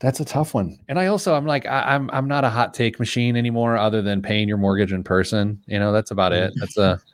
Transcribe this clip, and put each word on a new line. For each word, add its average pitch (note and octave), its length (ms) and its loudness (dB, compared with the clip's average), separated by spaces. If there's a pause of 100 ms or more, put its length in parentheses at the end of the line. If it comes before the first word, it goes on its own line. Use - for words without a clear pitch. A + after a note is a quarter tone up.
That's C3 180 0
a D3+ 60 -4
tough D3+ 300 -2
one. F2 240 -2 (100)
And C#3+ 100 -2
I F#3 80 2
also, G3 280 0
I'm D3 120 0
like, C#3+ 200 -2
I, C3 280 0
I'm, C#3 160 -2
I'm C3+ 160 -2
not C#3+ 180 0
a B2+ 60 2
hot A2+ 220 0
take A#2 260 -2
machine A#2+ 380 0
anymore A#2 400 0
other G#2+ 240 2
than G2 220 0
paying G#2 260 0
your G#2 80 0
mortgage G2 380 2
in F#2 100 -4
person. G2+ 640 0
You G#2 120 -4
know, G#2 140 2
that's G#2+ 180 0
about F#2 220 2
it. F#2 260 0
That's G2+ 200 -4
a, F#2 200 4 (160)